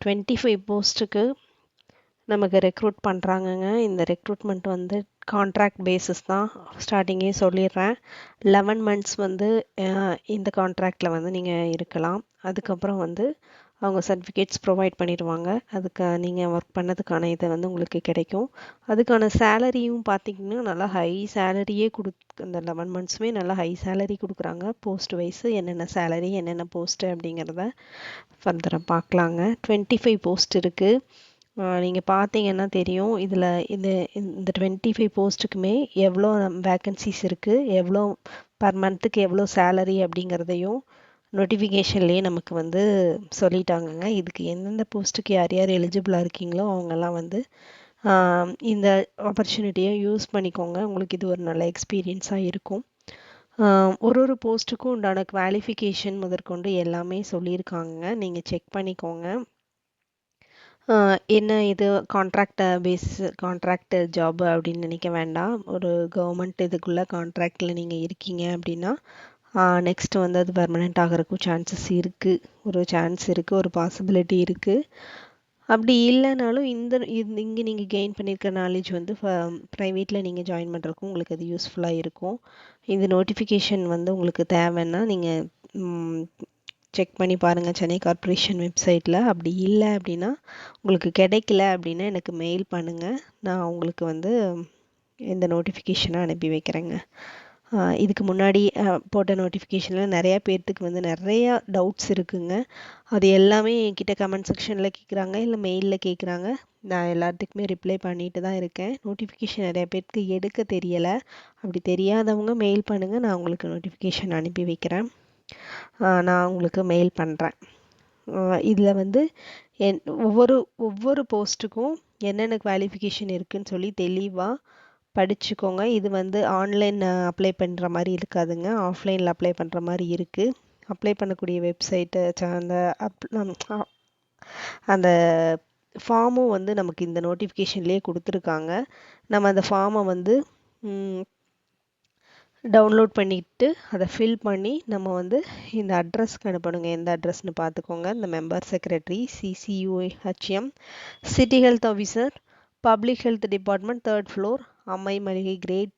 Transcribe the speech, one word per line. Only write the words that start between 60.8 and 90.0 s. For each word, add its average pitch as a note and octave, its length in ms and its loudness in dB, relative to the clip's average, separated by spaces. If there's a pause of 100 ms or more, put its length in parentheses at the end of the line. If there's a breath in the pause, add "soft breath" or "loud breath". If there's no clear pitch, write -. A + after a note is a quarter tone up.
ஆ, G3+ 360 6
என்ன G#3+ 400 4
இது G3+ 480 2
கான்ட்ராக்ட் G3 480 0
பேசிஸ், F3+ 720 0 (100)
கான்ட்ராக்ட் F3+ 680 -2 (100)
ஜாப் E3 240 0
அப்படின்னு E3+ 360 0
நினைக்க E3+ 320 -6
வேண்டாம். E3+ 560 -4
ஒரு F3 500 -2
கவர்மெண்ட் F3+ 460 -4
இதுக்குள்ள F3 420 -2 (100)
கான்ட்ராக்ட்ல F3 600 -4
நீங்க E3+ 220 -6
இருக்கீங்க F3 640 -6
அப்படின்னா, F3 380 -4 (600 loud breath)
ஆ, F3+ 220 6
நெக்ஸ்ட் F3+ 400 0
வந்து F3+ 220 2
அது F3+ 120 2
பெர்மனன்ட் F3 480 0
ஆகறதுக்கும் E3+ 460 2
சான்சஸ் E3+ 460 -4
இருக்கு. F3+ 500 0 (220)
ஒரு F#3 240 0
சான்ஸ் E3+ 420 -2
இருக்கு, E3+ 260 0
ஒரு F#3 220 2
பாசிபிலிட்டி F3+ 560 2
இருக்கு. F#3+ 520 2 (720 loud breath)
அப்படி A#3 560 6
இல்லைனாலும் C4 460 2
இந்த, A#3+ 360 -2
இந்த, A3 440 -4
இங்க A3 200 -4
நீங்க G#3 360 -4
கெயின் G3+ 140 -2 (100)
பண்ணியிருக்க G3 260 -4
நாலேஜ் F#3 440 -2
வந்து F3+ 300 -6
ஃப-, E3+ 420 -2 (140)
பிரைவேட்ல G3 440 -2
நீங்க F3+ 200 -6
ஜாயின் E3+ 280 -6
பண்றதுக்கும் E3+ 300 -8
உங்களுக்கு F3 360 -6
அது E3+ 100 -8
யூஸ்ஃபுல்லா E3+ 440 -4
இருக்கும். E3 500 -6 (460 loud breath)
இந்த G3 220 2
நோட்டிஃபிகேஷன் G3 760 2
வந்து F3 300 0
உங்களுக்கு F3 400 0
தேவைன்னா E3+ 500 2
நீங்க, E3+ 420 0 (260)
ம், E3+ 500 -4 (720)
செக் - 240 -2
பண்ணி F#3 220 2
பாருங்க F3 380 2
சென்னை F3 220 0
கார்ப்பரேஷன் F3+ 600 0
வெப்சைட்ல. F3 540 2
அப்படி F3+ 440 2
இல்ல G#3 420 4
அப்படின்னா, F3+ 360 -4 (480 loud breath)